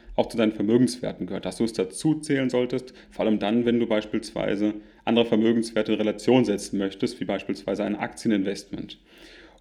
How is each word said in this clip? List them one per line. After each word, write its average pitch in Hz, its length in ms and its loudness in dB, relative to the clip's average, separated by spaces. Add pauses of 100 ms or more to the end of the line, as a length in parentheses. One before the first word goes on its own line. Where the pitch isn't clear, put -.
(140)
auch - 140 0
zu - 80 -10
deinen 110 160 4
Vermögenswerten 107 760 0
gehört, 92 200 -8
dass 92 100 -4
du 120 80 0
es 113 80 -2
dazu 151 440 -2
zählen 135 340 -2
solltest, 123 420 -2 (180)
vor - 140 -2
allem 107 140 2
dann, 113 260 0
wenn 117 160 2
du 117 60 2
beispielsweise 107 880 -2 (320)
andere 117 180 4
Vermögenswerte 113 680 2
in 104 60 2
Relation 110 460 4
setzen 101 320 -2
möchtest, 98 420 -2
wie 98 60 -6
beispielsweise 98 600 -4
ein 101 120 -2
Aktieninvestment. - 1000 -4 (640)